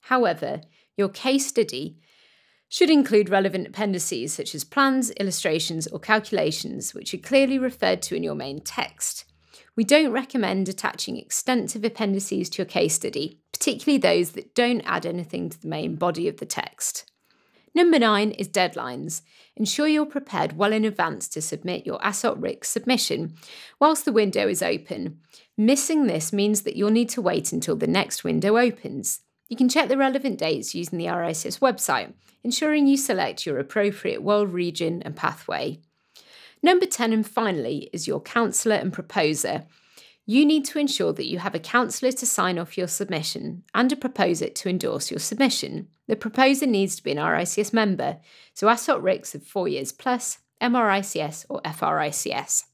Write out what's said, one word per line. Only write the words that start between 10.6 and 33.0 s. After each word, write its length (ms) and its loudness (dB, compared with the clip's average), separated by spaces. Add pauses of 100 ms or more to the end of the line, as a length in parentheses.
attaching 480 -6
extensive 680 -2
appendices 680 -2
to 80 -8
your 80 -2
case 280 0
study, 440 -4 (140)
particularly 460 0
those 340 2
that 220 -14
don't 280 2
add 240 -4
anything 420 -6
to 100 -14
the 100 -12
main 280 -6
body 320 0
of 100 -6
the 80 -10
text. 640 -8 (640)
Number 240 6
nine 340 4
is 160 -6
deadlines. 760 -2 (340)
Ensure 320 0
you're 160 4
prepared 540 -4
well 160 2
in 100 2
advance 440 -2
to 120 -8
submit 460 -6
your 140 -6
assoc 420 -2
rics 260 -6
submission 680 -2 (460)
whilst 240 4
the 80 0
window 340 4
is 160 0
open. 580 -6 (360)
Missing 500 4
this 280 0
means 280 2
that 140 -4
you'll 140 2
need 200 4
to 120 -4
wait 300 0
until 240 -2
the 100 -2
next 380 0
window 340 2
opens. 640 -2 (280)
You 80 -10
can 140 4
check 180 2
the 80 4
relevant 420 0
dates 360 -2
using 240 -6
the 100 -4
R 160 -2
I 80 -2
C 160 -6
S 120 -6
website, 520 0 (320)
ensuring 420 2
you 120 6
select 480 -2